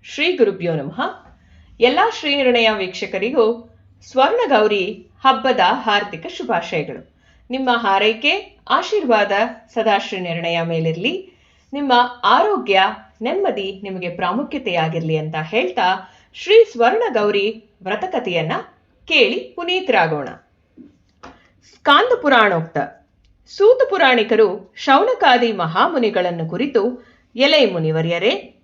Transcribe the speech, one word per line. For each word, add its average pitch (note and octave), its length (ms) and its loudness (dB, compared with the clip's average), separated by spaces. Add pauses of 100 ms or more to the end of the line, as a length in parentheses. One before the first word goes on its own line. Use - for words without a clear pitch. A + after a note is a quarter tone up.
ಶ್ರೀ E4+ 340 -4
ಗುರುಭ್ಯೋ F3 380 0
ನಮಃ. D3 240 -8 (800)
ಎಲ್ಲ C4 200 2 (200)
ಶ್ರೀ C#4+ 160 -2
ನಿರ್ಣಯ A#3+ 420 2
ವೀಕ್ಷಕರಿಗೂ G#3+ 960 -2 (360)
ಸ್ವರ್ಣಗೌರಿ A3 1000 0 (160)
ಹಬ್ಬದ C4 380 2
ಹಾರ್ದಿಕ G3+ 640 -2 (120)
ಶುಭಾಶಯಗಳು. F#3 760 -6 (360)
ನಿಮ್ಮ B3+ 240 -4
ಹಾರೈಕೆ, A3+ 880 0 (100)
ಆಶೀರ್ವಾದ B3+ 640 0 (420)
ಸದಾ G#3+ 240 2
ಶ್ರೀ G3 220 -6
ನಿರ್ಣಯ E3+ 420 -4
ಮೇಲಿರ್ಲಿ. E3 720 -4 (420)
ನಿಮ್ಮ C#4 200 -2 (300)
ಆರೋಗ್ಯ, A3+ 580 2 (400)
ನೆಮ್ಮದಿ A3 640 -4
ನಿಮಗೆ F#3 260 -8
ಪ್ರಾಮುಖ್ಯತೆಯಾಗಿರ್ಲಿ E3+ 1080 -4
ಅಂತ D#3 180 -6
ಹೇಳ್ತಾ, F#3+ 760 -2 (220)
ಶ್ರೀ A4 300 6
ಸ್ವರ್ಣಗೌರಿ A#3 1160 0
ವ್ರತಕಥೆಯನ್ನ F#3+ 680 -4 (540)
ಕೇಳಿ C#4+ 340 0
ಪುನೀತರಾಗೋಣ. F#3 880 -2 (1500)
ಸ್ಕಾಂದ F#4+ 460 2
ಪುರಾಣೋಕ್ತ. G#3 560 2 (800)
ಸೂತ B4 320 4
ಪುರಾಣಿಕರು A3+ 880 2
ಶೌನಕಾದಿ C#4 720 2
ಮಹಾಮುನಿಗಳನ್ನು F#3 1000 -2
ಕುರಿತು, A#3+ 640 -2 (240)
ಎಲೈ C#4 300 4
ಮುನಿವರ್ಯರೇ E3+ 680 -2 (320)